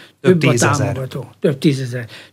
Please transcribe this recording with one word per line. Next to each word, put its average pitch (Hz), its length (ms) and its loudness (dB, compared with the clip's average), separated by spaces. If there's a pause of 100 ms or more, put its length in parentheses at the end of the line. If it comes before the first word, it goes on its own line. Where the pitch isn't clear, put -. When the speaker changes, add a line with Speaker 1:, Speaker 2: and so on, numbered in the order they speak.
(200)
Speaker 1:
Több 180 200 2
Speaker 2:
több 143 100 2
a - 20 6
Speaker 1:
tízezer. 131 340 2
Speaker 2:
támogató, 131 440 -6 (100)
több 143 180 0
tízezer. 127 500 -2 (260)